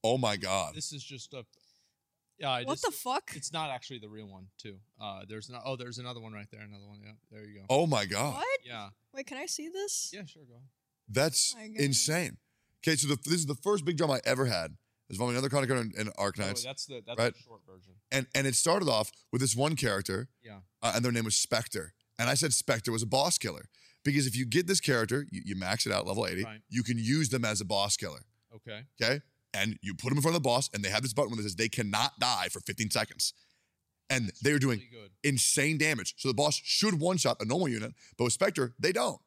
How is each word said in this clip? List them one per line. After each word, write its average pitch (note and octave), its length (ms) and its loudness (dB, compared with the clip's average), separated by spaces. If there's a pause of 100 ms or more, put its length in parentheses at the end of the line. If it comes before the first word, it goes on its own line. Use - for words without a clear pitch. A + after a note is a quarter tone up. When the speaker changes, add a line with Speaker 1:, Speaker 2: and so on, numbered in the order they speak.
Speaker 1:
Oh A#2+ 140 4
my G#2+ 200 2
God. F2+ 380 0
Speaker 2:
This D#3 180 -8
is C#3 100 -12
just C3+ 300 -16
a, B2 120 -14 (920)
yeah, C3+ 260 -2
Speaker 3:
What C4 100 -6
Speaker 2:
this - 80 -4
Speaker 3:
the A4 100 0
fuck? - 440 -4
Speaker 2:
It's D3 160 -10
not D#3 200 -4
actually B2 280 -10
the G#2 100 -14
real G#2+ 180 -14
one, F#2+ 200 -18 (140)
too. G2+ 160 -14 (240)
Uh, G2 260 -10
there's G#2+ 220 -10
no, B2 160 -14
oh, C3+ 100 -4
there's A#2+ 220 -10
another B2 220 -10
one A2 140 -14
right G2+ 180 -12
there. G#2+ 100 -18
Another G#2 240 -18
one. G#2 180 -20
Yeah, G#2+ 80 -18 (200)
there G#2+ 160 -18
you G#2 120 -20
go. F#2+ 100 -20
Speaker 1:
Oh D3 180 6
my A2 180 4
God. G#2+ 300 0
Speaker 3:
What? C5 280 -2
Speaker 2:
Yeah. A2 260 -10 (240)
Speaker 3:
Wait, C4+ 120 -10
can C4+ 120 -12
I D4 100 -8
see D#4 220 -6
this? G4 440 -4
Speaker 2:
Yeah, G3 120 -12
sure, D3+ 220 -20
go A#2+ 80 -20
ahead. C3 120 -20 (420)
Speaker 1:
That's C#3 480 2
Speaker 3:
Oh G#3+ 40 -16
my A3 80 -14
God. A3 120 -10
Speaker 1:
insane. D3+ 560 2 (480)
Okay, D#3+ 120 6
so D3 100 0
the, C#3+ 80 4 (100)
this D#3+ 100 2
is E3 120 0
the C#3+ 80 -2
first G3 300 0
big E3+ 120 0
drama D3+ 160 2
I A#2+ 120 2
ever B2+ 200 4
had. E2 300 -2 (340)
Is F#2+ 80 -8
involving A#2+ 180 0
another C3 140 0
content C3+ 220 2
creator A#2 200 0 (100)
in, G#2+ 60 -2
in - 60 -8
Arknights, G2+ 520 -2
Speaker 2:
Oh, - 40 -8
that's - 180 -10
the, B2+ 180 -12
that's A2+ 140 -6
Speaker 1:
right? A#2 140 4
Speaker 2:
the - 60 -20
short A2+ 280 -20
version. F#2 260 -20 (180)
Speaker 1:
And, C3 220 0
and C3+ 140 2
it B2 80 2
started F3 340 4
off A2 220 2 (200)
with B2 80 2
this A#2+ 160 2
one D3 200 2
character, G2+ 540 0 (140)
Speaker 2:
Yeah. G#2 160 -18 (220)
Speaker 1:
uh, A2+ 140 2
and A#2+ 100 4
their B2 60 4
name A#2 140 2
was G#2+ 100 0
Spectre. G#2 580 0 (240)
And A#2 100 0
I C3+ 60 2
said C#3 200 2
Spectre A#2 380 0
was A2+ 120 0
a A#2 40 -4
boss C#3+ 300 4
killer. - 320 -6 (340)
Because C#3+ 240 2
if A2 80 -2
you B2+ 120 0
get E3 200 2
this F#3+ 120 2
character, B2+ 520 2
you, F#2+ 140 -8
you G2 100 -4
max F#2+ 320 -2
it G#2+ 40 -2
out, G2 160 0
level G2 200 -2
eighty, F2+ 160 -4
Speaker 2:
Right. A2 260 -10
Speaker 1:
you A#2+ 140 -2
can A#2 160 -2
use C3 300 2
them A#2+ 160 0
as G#2+ 160 0
a G2+ 40 -6
boss G2+ 320 2
killer. D2+ 240 -8 (340)
Speaker 2:
Okay. G#2+ 260 -14 (200)
Speaker 1:
Okay? D3 200 2 (320)
And G2+ 280 0
you F#2+ 140 -6
put B2 140 -6
them C#3+ 80 2
in C#3+ 60 2
front E3 120 4
of D#3 80 2
the B2+ 40 2
boss, B2 260 2
and G#2 100 -4
they F#2+ 60 -2
have G#2+ 140 0
this A#2+ 100 -4
button A#2 220 0
that G#2+ 80 -4
says G2 120 -6
they A2+ 140 0
cannot G#2+ 500 0
die A2 320 2
for F#2+ 80 -8
fifteen G#2+ 320 -4
seconds. - 420 0 (760)
And B2 220 2 (120)
they C#3+ 80 6
are D3 80 4
doing B2+ 200 2
Speaker 2:
Really A#2+ 120 -16
good. G#2+ 200 -20 (120)
Speaker 1:
insane D3 560 4
damage. D3+ 380 2
So - 100 -2
the B2+ 80 2
boss D3 280 4
should G3+ 360 2
one-shot D3+ 420 2
a A2 40 -2
normal D3+ 240 2
unit, A2 240 -4 (240)
but A#2+ 80 4
with A#2 80 4
Spectre, D3 460 2
they F3+ 120 2
don't. A#3 360 0